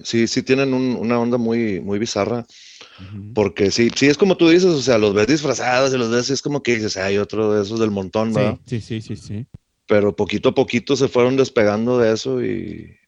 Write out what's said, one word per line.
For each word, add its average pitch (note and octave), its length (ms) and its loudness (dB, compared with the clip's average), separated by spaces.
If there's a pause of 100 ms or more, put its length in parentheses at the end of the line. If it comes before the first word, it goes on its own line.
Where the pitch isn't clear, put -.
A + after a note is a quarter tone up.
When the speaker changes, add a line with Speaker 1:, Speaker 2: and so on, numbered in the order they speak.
Speaker 1:
Sí, A2+ 240 0
sí B2 160 -2
tienen C3 300 0
un, B2+ 240 -2
una A#2 220 -2
onda A#2+ 180 0
muy, A2+ 440 -2
muy G2+ 160 -4
bizarra. A2+ 480 -2 (540)
Speaker 2:
Ujú. G2+ 340 -16
Speaker 1:
Porque G2+ 380 0
sí, A#2 240 2
sí, C#3 120 4
es C#3+ 100 4
como F#3+ 200 2
tú E3+ 120 4
dices, F3+ 200 6
o D3+ 120 0
sea, A#2+ 160 2
los G#2 160 4
ves G#2 140 4
disfrazados C3 680 0
y C3 40 0
los A#2 140 -2
ves A#2+ 180 0
y C#3 40 -2
es B2+ 80 -4
como D3 200 -4
que A#2+ 140 0
dices, G#2+ 220 -4
"Ay, G2 200 -2
otro G#2 360 -2
de G#2 100 0
esos A2 160 -6
del A2 120 2
montón", G2+ 420 -2
Speaker 2:
Sí, - 60 -4
Speaker 1:
¿verdad? G#2 260 0
Speaker 2:
sí, A2+ 160 -6
sí, A2 200 -10
sí, A2 140 -12
sí. G#2+ 300 -12 (420)
Speaker 1:
Pero G#2 280 2
poquito G2+ 340 -2
a - 60 0
poquito B2+ 420 0
se C3+ 100 2
fueron B2+ 300 2
despegando A#2 600 2
de A2 140 4
eso B2+ 300 -4
y, F2 480 -8 (160)